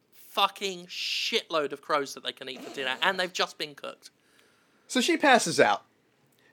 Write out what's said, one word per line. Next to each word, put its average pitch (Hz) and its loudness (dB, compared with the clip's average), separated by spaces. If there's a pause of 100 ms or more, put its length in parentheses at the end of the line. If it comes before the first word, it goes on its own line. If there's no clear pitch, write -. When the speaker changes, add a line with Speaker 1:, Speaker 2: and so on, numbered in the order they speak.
(120)
Speaker 1:
fucking 196 -2
shitload - -4
of 139 -12
crows 143 -2
that 123 -16
they 127 -6
can 131 -16
eat 131 -12
for - -14
dinner, 131 -4
and 185 2
they've 180 -4
just 180 -2
been 151 -10
cooked. - -14 (760)
Speaker 2:
So - 0
she 330 2
passes 220 4
out, 104 4 (680)